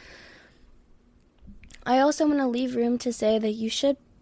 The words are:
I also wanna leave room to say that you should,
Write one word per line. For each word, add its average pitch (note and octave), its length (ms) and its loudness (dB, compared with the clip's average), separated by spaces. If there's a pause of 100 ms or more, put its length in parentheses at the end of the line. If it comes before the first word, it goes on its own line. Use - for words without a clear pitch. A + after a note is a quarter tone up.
(1900)
I B3+ 120 4
also D4 280 2
wanna C#4+ 200 2
leave B3 300 -2
room A#3+ 220 0
to B3 120 -6
say A3 280 0
that A3 140 -2
you A3 180 -4
should, C#4 260 0 (260)